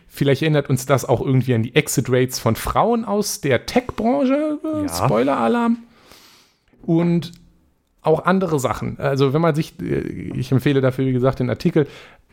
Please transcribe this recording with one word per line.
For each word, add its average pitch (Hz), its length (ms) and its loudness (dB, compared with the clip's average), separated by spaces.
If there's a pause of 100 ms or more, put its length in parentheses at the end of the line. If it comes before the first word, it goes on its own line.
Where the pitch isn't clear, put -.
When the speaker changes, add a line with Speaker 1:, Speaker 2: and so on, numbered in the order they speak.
Speaker 1:
Vielleicht 139 360 0
erinnert 151 280 0
uns 131 160 -2
das 139 180 0
auch 120 160 2
irgendwie 131 340 0
an 113 100 0
die 120 100 -6
Exit-Rates 127 640 0
von 113 160 0
Frauen 220 500 0
aus 202 360 -4
der 127 260 0
Tech-Branche. 277 960 -2
Äh, 311 240 -4
Speaker 2:
Ja. - 20 -4 (180)
Speaker 1:
Spoiler-Alarm. 233 720 0 (1040)
Und 170 500 0 (680)
auch 156 220 2
andere 180 360 2
Sachen. 117 380 -4
Also 139 340 2
wenn 156 80 2
man 165 140 2
sich, - 260 -6
äh, 139 200 -2
ich - 520 -6
empfehle 135 280 4
dafür, 131 260 0
wie 131 60 0
gesagt, 127 280 2
den 123 100 -2
Artikel. 156 360 0 (460)